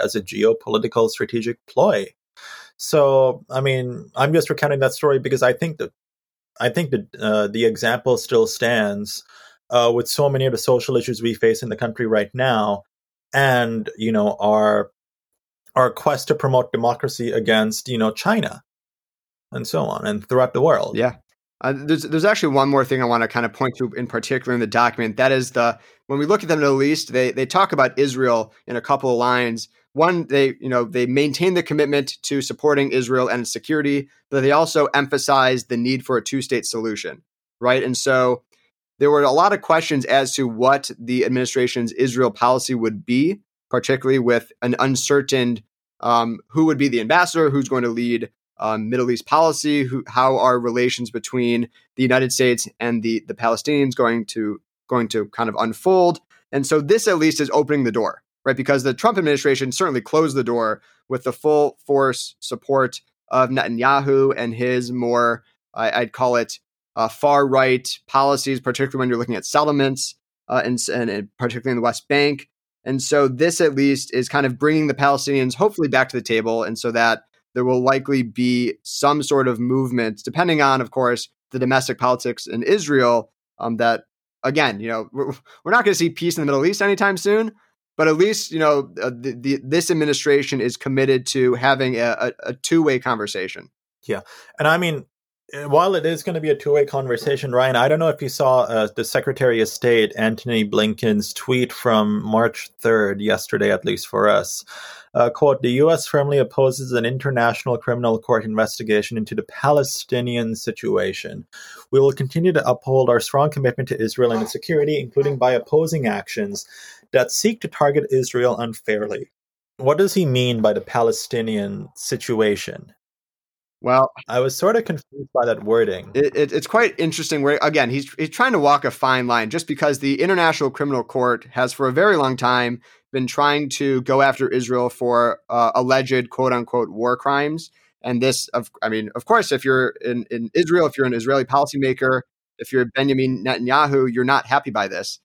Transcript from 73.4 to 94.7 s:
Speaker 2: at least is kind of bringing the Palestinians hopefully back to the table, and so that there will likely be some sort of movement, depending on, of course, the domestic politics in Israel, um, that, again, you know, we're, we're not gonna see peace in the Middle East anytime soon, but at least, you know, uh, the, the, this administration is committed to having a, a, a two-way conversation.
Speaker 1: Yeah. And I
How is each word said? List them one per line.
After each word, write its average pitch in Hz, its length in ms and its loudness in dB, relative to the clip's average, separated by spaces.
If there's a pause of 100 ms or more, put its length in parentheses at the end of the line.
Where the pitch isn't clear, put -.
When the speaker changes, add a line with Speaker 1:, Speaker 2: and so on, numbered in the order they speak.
Speaker 2:
at 151 120 2
least 139 380 0
is 123 160 -2
kind 139 160 0
of 123 140 -2
bringing 151 300 2
the 135 60 0
Palestinians 139 600 0
hopefully 170 340 0
back 131 220 2
to 131 80 -6
the 113 40 -8
table, 113 420 0
and 110 140 -6
so 123 120 -4
that 117 320 2 (320)
there 127 100 0
will 127 160 2
likely 135 420 0
be 123 600 -2
some 147 400 0
sort 135 260 2
of 120 100 -2
movement, 123 640 -2
depending 160 380 0
on, 135 220 2
of 113 80 -10
course, 123 400 -2 (200)
the 131 80 -8
domestic 127 400 0
politics 123 480 -2
in 117 160 -6
Israel, 131 680 2 (260)
um, 117 200 -6
that, 117 260 2 (380)
again, 135 380 0
you 113 80 -8
know, 113 240 -6
we're, 135 200 -6 (320)
we're 175 80 -2
not 226 140 4
gonna 202 80 2
see 170 160 0
peace 165 260 -4
in 165 60 -4
the 143 40 -2
Middle 139 200 2
East 196 160 -2
anytime 196 340 0
soon, 214 360 0 (440)
but 156 100 2
at 156 100 4
least, 208 340 0
you 160 80 -6
know, 147 320 2 (120)
uh, 123 80 -4
the, 123 220 -8
the, 135 300 -4
this 160 280 0
administration 143 680 2
is 120 160 -2
committed 135 520 0
to 127 260 2
having 131 420 0
a, 117 240 0
a, 123 120 -2 (180)
a - 40 -4
two-way 151 440 2
conversation. 104 720 -6 (340)
Speaker 1:
Yeah. 101 160 -4 (380)
And 151 100 2
I 160 80 4